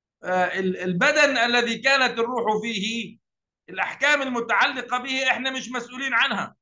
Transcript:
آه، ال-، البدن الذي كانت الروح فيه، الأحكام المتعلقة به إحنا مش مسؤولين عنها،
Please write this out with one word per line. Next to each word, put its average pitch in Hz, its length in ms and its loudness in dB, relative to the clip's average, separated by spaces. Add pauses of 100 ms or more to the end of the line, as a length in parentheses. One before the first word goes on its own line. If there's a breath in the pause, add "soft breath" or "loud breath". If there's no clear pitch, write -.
(240)
آه، 180 360 0
ال-، 185 180 0
البدن 262 600 4
الذي 233 400 2
كانت 262 420 2
الروح 220 420 0
فيه، 220 560 -4 (520)
الأحكام 269 520 0
المتعلقة 247 760 0
به 262 340 -4
إحنا 247 200 -2
مش 262 180 -8
مسؤولين 254 440 -6
عنها، 233 480 0